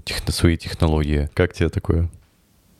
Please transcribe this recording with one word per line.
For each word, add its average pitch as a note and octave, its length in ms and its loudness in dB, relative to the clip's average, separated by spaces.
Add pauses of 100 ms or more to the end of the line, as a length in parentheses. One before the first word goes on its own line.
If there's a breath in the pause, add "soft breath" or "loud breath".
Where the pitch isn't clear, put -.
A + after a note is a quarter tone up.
техно-, - 260 -4
свои E2+ 260 4
технологии. D2+ 760 0
Как F2+ 200 0
тебе E2+ 140 0
такое? E2 420 0 (720)